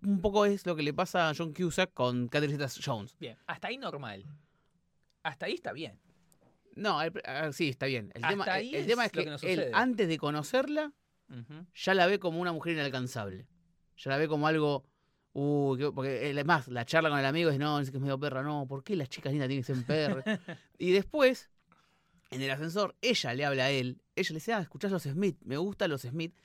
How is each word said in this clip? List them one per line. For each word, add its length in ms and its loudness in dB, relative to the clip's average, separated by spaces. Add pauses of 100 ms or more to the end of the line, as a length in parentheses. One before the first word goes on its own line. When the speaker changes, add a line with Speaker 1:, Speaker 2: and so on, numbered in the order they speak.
Speaker 1:
un 160 2
poco 240 4
es 200 2
lo 100 0
que 80 -2
le 100 0
pasa 360 2
a 80 0
John 160 -4
Cusack 400 0
con 360 0
Catherine 280 0
Zeta-Jones. 640 -6
Speaker 2:
Bien, 180 -12 (100)
hasta 200 -8
ahí 100 -6
normal. 460 -8 (1000)
Hasta 240 -6
ahí 60 -4
está 180 -6
bien. 280 -10 (760)
Speaker 1:
No, 260 0
el, 100 0 (140)
ah, 260 -4
sí, 180 0
está 180 -4
bien. 280 -4
El 80 -6
Speaker 2:
Hasta 100 2
Speaker 1:
tema, 160 -2
Speaker 2:
ahí 240 -2
Speaker 1:
el 80 0
Speaker 2:
es 60 -4
Speaker 1:
tema 180 4
es 80 -4
Speaker 2:
lo 60 -2
Speaker 1:
que 60 2
Speaker 2:
que 60 -6
nos 120 -8
Speaker 1:
él, 120 0
Speaker 2:
sucede. 180 0
Speaker 1:
antes 340 4
de 100 2
conocerla, 760 0 (360)
Speaker 2:
Ujú. 440 -14
Speaker 1:
ya 220 0
la 120 8
ve 120 2
como 200 -2
una 140 0
mujer 200 -2
inalcanzable. 720 -4 (500)
Ya 140 -6
la 60 2
ve 100 4
como 200 2
algo... 380 2 (480)
Uy, 460 2
qué, 120 0
porque, 380 -2
eh, 100 -2
es 60 -2
más, 220 4
la 180 -4
charla 240 4
con 80 2
el 80 4
amigo 240 4
es, 80 4
"No, 220 2
dice 120 -2
que 60 -6
es 60 -2
medio 160 -2
perra". 240 -2
No, 240 -2
¿por 160 -8
qué 120 -4
las 140 -2
chicas 220 -6
lindas 160 0
tienen 180 0
que 80 -2
ser 120 -2
perra? 380 0
Speaker 2:
<laughs> 380 -4 (160)
Speaker 1:
Y 140 2
después, 580 4 (800)
en 140 -6
el 80 -2
ascensor, 500 -2
ella 320 2
le 100 -2
habla 220 2
a 60 4
él. 280 -2 (160)
Ella 180 -2
le 20 -6
dice, 180 -4
"Ah, 80 0
escuchás 300 -4
los 100 0
Smith, 420 0
me 140 -4
gustan 320 -2
los 140 -4
Smith". 420 -8